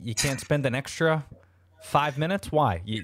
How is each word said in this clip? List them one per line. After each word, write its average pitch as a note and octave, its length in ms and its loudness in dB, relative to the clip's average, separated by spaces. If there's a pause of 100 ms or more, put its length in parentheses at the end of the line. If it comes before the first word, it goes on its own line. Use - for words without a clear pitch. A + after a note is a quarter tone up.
you A#2 140 -6
can't C3+ 240 0
spend C#3+ 260 0
an A#2+ 100 2
extra D#3 500 0 (580)
five D3 340 0
minutes? F3 340 -2
Why? B2 340 4
You, G#2+ 180 -6